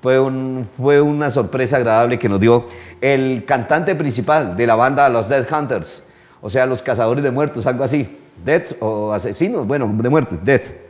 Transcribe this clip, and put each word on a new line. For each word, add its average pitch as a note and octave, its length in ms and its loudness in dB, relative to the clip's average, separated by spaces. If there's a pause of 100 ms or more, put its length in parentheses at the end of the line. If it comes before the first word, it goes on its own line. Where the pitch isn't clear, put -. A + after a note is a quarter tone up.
Fue C3 180 2
un, C3 580 -2
fue C#3+ 240 4
una D3 300 0
sorpresa B2+ 460 -2
agradable A#2+ 420 2
que A#2+ 100 -2
nos G2 120 0
dio A#2 260 6 (340)
el C3 460 0
cantante D#3 480 0
principal C3+ 600 0
de A#2+ 100 2
la A2+ 80 4
banda C3+ 340 4
Los A2+ 200 0
Death C3+ 240 0
Hunters, B2 500 -6 (380)
o G#2+ 100 -10
sea, B2+ 160 2
los C3 160 -4
cazadores A#2+ 400 0
de C3+ 80 0
muertos, C3 380 -2
algo B2+ 160 -2
así. B2+ 340 -4 (260)
Death D#3 360 0
o G#2+ 320 -4
asesinos, C#3+ 520 -4
bueno, B2+ 240 -2
de A2 200 -2
muertes, B2 360 0
Death. B2+ 200 2 (260)